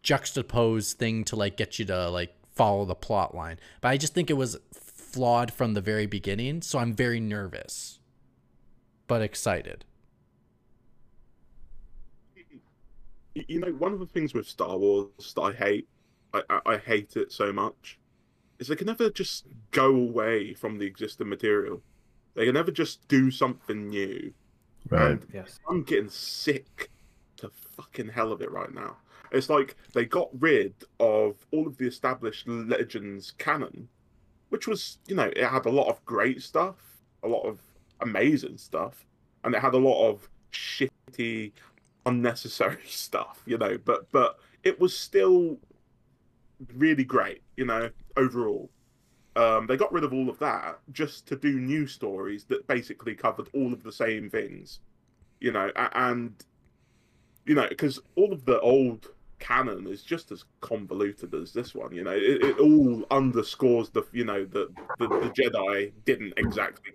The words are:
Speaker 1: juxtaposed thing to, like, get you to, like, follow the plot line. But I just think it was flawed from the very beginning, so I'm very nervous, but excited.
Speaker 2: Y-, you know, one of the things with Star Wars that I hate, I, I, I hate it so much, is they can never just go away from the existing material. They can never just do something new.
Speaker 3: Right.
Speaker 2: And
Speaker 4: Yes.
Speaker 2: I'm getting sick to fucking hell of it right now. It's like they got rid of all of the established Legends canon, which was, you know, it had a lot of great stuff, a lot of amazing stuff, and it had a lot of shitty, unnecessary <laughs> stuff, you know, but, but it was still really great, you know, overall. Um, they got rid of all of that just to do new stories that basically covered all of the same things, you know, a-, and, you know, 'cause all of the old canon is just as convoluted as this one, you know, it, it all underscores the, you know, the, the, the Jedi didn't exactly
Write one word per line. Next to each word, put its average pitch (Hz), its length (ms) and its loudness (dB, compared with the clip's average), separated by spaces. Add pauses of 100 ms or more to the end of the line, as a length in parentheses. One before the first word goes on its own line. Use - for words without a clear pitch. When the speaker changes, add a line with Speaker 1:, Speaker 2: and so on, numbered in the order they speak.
Speaker 1:
juxtaposed 117 960 0
thing 113 260 -2
to, - 120 -4
like, 101 220 -2
get - 200 -4
you 113 80 -2
to, 90 220 -2
like, 87 260 -4 (200)
follow 104 320 4
the 92 80 -4
plot 98 400 -2
line. 82 240 -10 (240)
But 120 60 0
I 135 100 2
just 156 160 -4
think 175 160 -2
it 156 40 2
was 131 220 -2 (160)
flawed 120 800 0
from 117 220 0
the 101 80 0
very 107 240 0
beginning, 107 560 -4
so - 160 -4
I'm 117 160 0
very 120 260 0
nervous, - 800 -8 (1080)
but 117 120 2
excited. 90 640 -4 (3500)
Speaker 2:
Y-, - 120 -10
you 165 120 -2
know, 180 120 -4
one 165 200 0
of 202 80 -4
the 180 60 -8
things 156 280 -2
with 110 140 -4
Star 92 280 -4
Wars 101 320 4 (260)
that - 80 0
I 98 100 2
hate, 104 360 0 (460)
I, 101 160 0
I, - 160 2
I 113 120 2
hate 104 380 -2
it 110 160 -2
so 101 200 0
much, 101 460 -4 (600)
is 123 100 -10
they 151 80 -2
can 185 100 -6
never 226 240 2
just - 360 -8 (240)
go 135 240 4
away 113 600 0
from 107 240 -8
the 101 80 -4
existing 104 420 -8
material. 101 540 0 (520)
They 113 120 0
can 123 80 4
never 165 160 2
just - 380 -4
do 131 220 6
something 117 580 -4
new. 98 440 -6 (560)
Speaker 3:
Right. 78 240 4
Speaker 2:
And - 200 -4
Speaker 4:
Yes. - 260 -16 (100)
Speaker 2:
I'm 180 140 -2
getting 131 280 -2
sick - 800 -6 (460)
to 107 140 -14 (260)
fucking - 320 -10
hell 113 240 -2
of 98 100 -6
it - 80 -8
right 87 220 -8
now. - 240 -12 (360)
It's 131 160 2
like 143 280 2 (180)
they 120 120 2
got 175 220 0 (120)
rid 123 340 4 (240)
of 107 380 4 (160)
all 156 160 0
of 135 80 -10
the 127 100 -2
established 123 600 -4
Legends 113 920 -4
canon, 147 500 -4 (600)
which - 180 -4
was, - 400 -6
you 196 80 -6
know, 143 220 2
it 123 100 2
had 127 200 0
a 117 40 2
lot 135 180 4
of - 160 -2
great 120 380 0
stuff, 180 320 -2 (480)
a - 60 -4
lot 117 180 0
of 107 140 -6 (400)
amazing 117 580 2
stuff, - 480 -8 (380)
and - 100 0
it 107 60 2
had 127 140 2
a 127 40 6
lot 127 300 6
of 104 200 -4 (240)
shitty, - 1000 -6 (540)
unnecessary 120 760 0
<laughs> - 60 -20
stuff, - 580 -8
you 120 100 -2
know, 104 280 -2
but, - 260 -2
but 123 300 2 (240)
it 180 160 2
was 180 180 2
still 180 600 4 (1160)
really 143 280 4
great, 120 380 0 (140)
you 127 100 -4
know, 117 240 -2 (260)
overall. 120 520 0 (680)
Um, 110 300 6
they 127 100 2
got 139 160 0
rid 170 120 0
of 127 80 -2
all 131 160 0
of 117 120 -6
that 95 400 -4 (120)
just - 360 -6
to 143 80 -4
do 139 240 0
new 143 260 -2
stories 101 600 -8
that - 200 -2
basically 120 480 -4
covered - 400 -2
all 135 180 0
of 120 100 -8
the 110 100 -14
same 110 360 -2
things, 98 520 -8 (600)
you 120 120 -2
know, 98 240 0
a-, 123 220 0
and, 123 360 0 (1120)
you 156 80 4
know, 135 140 4 (100)
'cause 143 220 -2 (160)
all 196 160 6
of 147 120 -8
the 123 160 4
old 123 460 4 (320)
canon 117 480 -2
is 98 160 -10
just - 300 -8
as 95 120 -14 (160)
convoluted 101 760 -4
as 82 180 -8
this 120 220 -6
one, - 200 -10
you 87 80 -6
know, 92 100 -4
it, 107 320 0
it 135 140 2
all 143 520 6
underscores 120 800 2
the, 107 120 0 (100)
you 120 120 -4
know, 101 200 -4
the, 95 260 -6 (280)
the, 117 100 0
the 117 220 0
Jedi 101 640 0 (120)
didn't 110 320 -2
exactly 107 580 -4